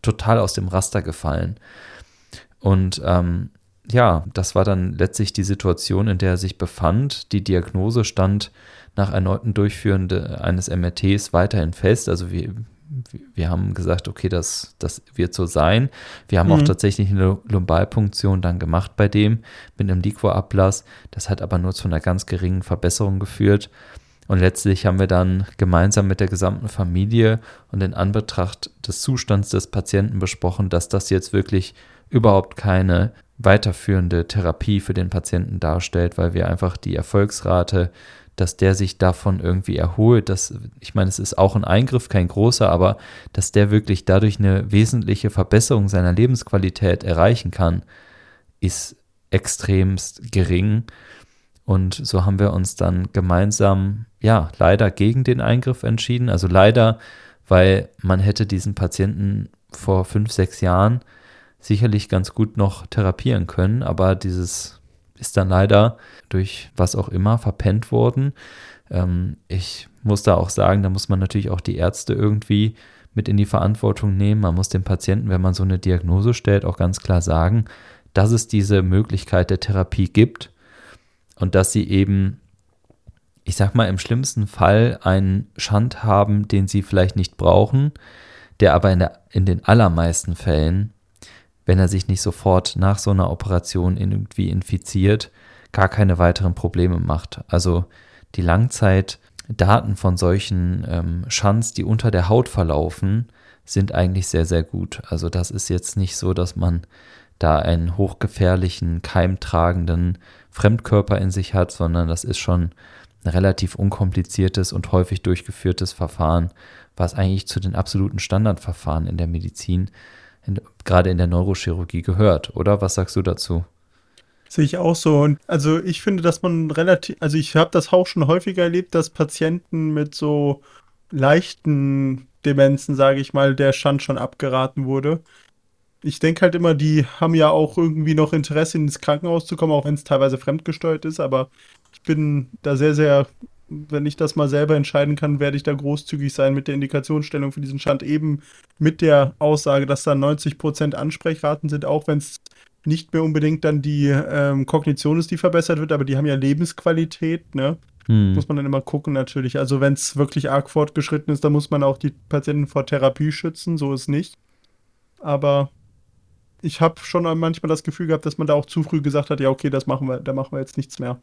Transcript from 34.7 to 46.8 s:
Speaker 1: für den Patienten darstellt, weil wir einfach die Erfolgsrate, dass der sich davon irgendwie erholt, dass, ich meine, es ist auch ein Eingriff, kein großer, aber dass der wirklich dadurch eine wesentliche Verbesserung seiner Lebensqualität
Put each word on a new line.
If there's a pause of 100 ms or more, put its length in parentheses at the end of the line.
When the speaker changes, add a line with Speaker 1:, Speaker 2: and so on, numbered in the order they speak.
Speaker 1:
für
den
Patienten
darstellt,
weil
wir
einfach
die
Erfolgsrate, (440)
dass
der
sich
davon
irgendwie
erholt,
dass, (260)
ich
meine,
es
ist
auch
ein
Eingriff,
kein
großer,
aber (360)
dass
der
wirklich
dadurch
eine
wesentliche
Verbesserung
seiner
Lebensqualität